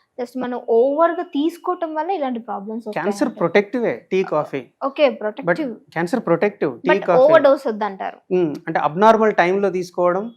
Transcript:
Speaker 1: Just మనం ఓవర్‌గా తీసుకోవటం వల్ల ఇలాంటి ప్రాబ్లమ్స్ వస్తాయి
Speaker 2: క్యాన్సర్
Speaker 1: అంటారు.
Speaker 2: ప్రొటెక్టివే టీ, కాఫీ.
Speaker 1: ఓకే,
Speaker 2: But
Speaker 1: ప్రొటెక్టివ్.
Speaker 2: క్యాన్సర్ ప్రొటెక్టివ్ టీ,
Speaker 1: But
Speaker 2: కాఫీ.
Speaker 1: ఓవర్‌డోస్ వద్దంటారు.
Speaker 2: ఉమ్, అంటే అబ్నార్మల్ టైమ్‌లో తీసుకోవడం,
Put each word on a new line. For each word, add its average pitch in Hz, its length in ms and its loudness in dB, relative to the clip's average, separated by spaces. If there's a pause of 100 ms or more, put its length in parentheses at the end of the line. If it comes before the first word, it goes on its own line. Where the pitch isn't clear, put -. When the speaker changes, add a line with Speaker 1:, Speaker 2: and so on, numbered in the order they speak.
(200)
Speaker 1:
Just 247 220 -8
మనం 240 280 -8
ఓవర్‌గా 294 540 2
తీసుకోవటం 330 720 -4
వల్ల 311 160 -4
ఇలాంటి 262 280 -4
ప్రాబ్లమ్స్ 220 480 -10
వస్తాయి 185 160 -6
Speaker 2:
క్యాన్సర్ 208 240 -2
Speaker 1:
అంటారు. - 120 -8
Speaker 2:
ప్రొటెక్టివే 202 720 0
టీ, 190 120 0
కాఫీ. 151 400 -4 (220)
Speaker 1:
ఓకే, 277 240 2
Speaker 2:
But 220 80 -4
Speaker 1:
ప్రొటెక్టివ్. 214 580 -4
Speaker 2:
క్యాన్సర్ 175 440 -4
ప్రొటెక్టివ్ 170 640 0
టీ, 262 80 -4
Speaker 1:
But 294 160 2
Speaker 2:
కాఫీ. 233 160 4
Speaker 1:
ఓవర్‌డోస్ 285 460 4
వద్దంటారు. 208 500 -6 (140)
Speaker 2:
ఉమ్, 170 240 0 (120)
అంటే 165 120 -2
అబ్నార్మల్ 208 540 4
టైమ్‌లో 190 360 2
తీసుకోవడం, 180 540 -2 (140)